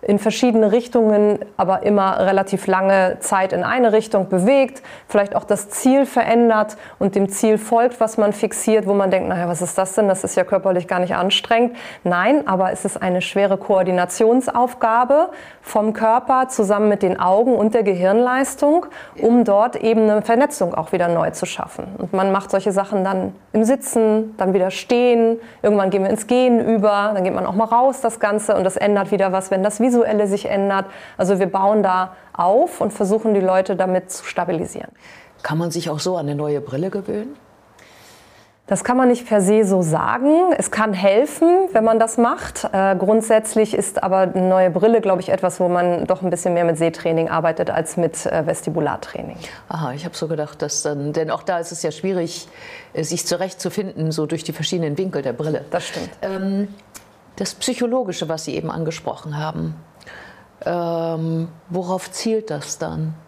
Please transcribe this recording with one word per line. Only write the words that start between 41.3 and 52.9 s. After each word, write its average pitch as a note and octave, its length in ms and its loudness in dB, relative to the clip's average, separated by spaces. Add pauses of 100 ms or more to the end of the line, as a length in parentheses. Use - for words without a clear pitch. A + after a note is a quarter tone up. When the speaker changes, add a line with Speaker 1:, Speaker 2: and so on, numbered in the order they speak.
Speaker 1:
wenn A3 100 4
man A3 160 4
das A3+ 200 2
macht. - 540 0
Äh, G3 220 2
grundsätzlich G#3+ 800 2
ist - 260 -2
aber F#3+ 180 0
eine F#3 300 2
neue F#3 220 4
Brille, G#3 300 4
glaube F#3+ 220 0
ich, - 80 -6
etwas, - 280 -2
wo F#3 80 2
man F3 400 0
doch F#3 160 -2
ein F#3 80 -2
bisschen F3 240 -2
mehr F3 100 2
mit E3 140 0
Sehtraining E3 500 0
arbeitet E3 400 -2
als - 280 -4
mit, E3 300 -4
äh, D#3+ 200 -2
Vestibulartraining. - 920 -6 (300)
Speaker 2:
Aha, D#3 240 -6
ich C#3+ 120 -12
hab E3+ 100 -12
so D#3+ 140 -8
gedacht, D3+ 340 -6
dass D3 200 -6
dann, D3 300 -4
denn D#3 200 -4
auch - 100 -6
da F3+ 160 -4
ist E3+ 140 -8
es D#3+ 100 -10
ja D#3+ 80 -2
schwierig, F3 560 -6 (460)